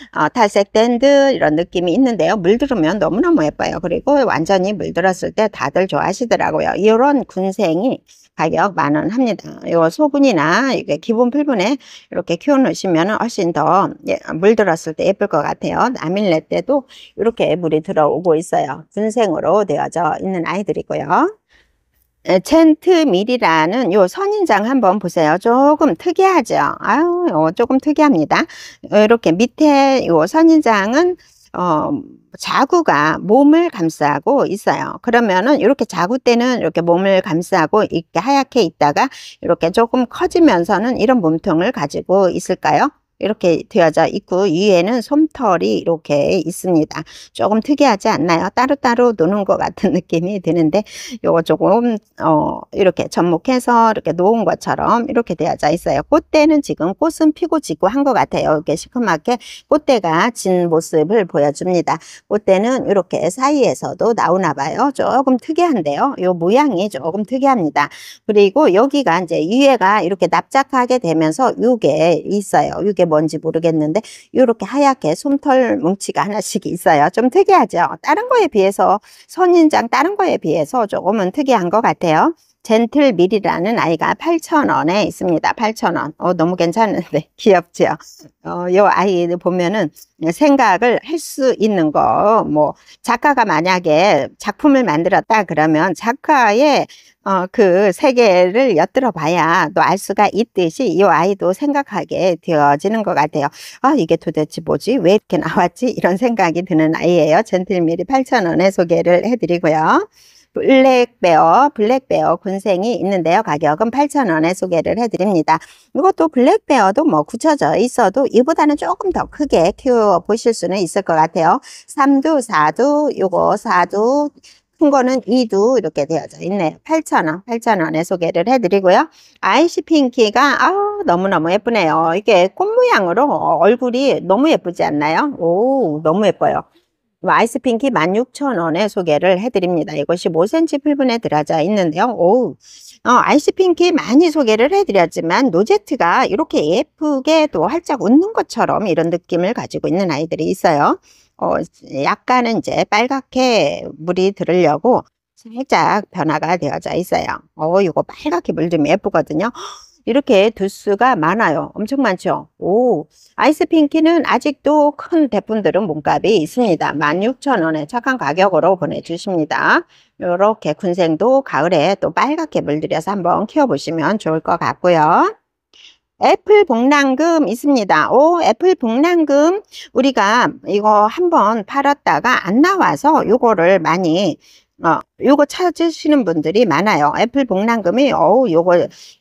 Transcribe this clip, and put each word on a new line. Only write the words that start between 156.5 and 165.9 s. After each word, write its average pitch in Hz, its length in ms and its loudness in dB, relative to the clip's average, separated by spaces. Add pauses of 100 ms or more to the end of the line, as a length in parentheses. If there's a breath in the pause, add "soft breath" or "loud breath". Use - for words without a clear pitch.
되어져 156 360 -6
있어요. 165 320 -4 (300)
어, 165 260 0
이거 156 220 -2
빨갛게 - 500 -6
물들면 160 400 -2
예쁘거든요. 185 560 -2 (580 loud breath)
이렇게 226 440 2
두수가 208 640 -2
많아요. 165 560 -2
엄청 262 280 -6
많죠? 180 460 -2 (100)
오, 202 500 0 (280 soft breath)
아이스 302 300 0
핑키는 320 600 2
아직도 277 640 0
큰 311 360 -2
대품들은 202 560 -2
몸값이 156 540 -2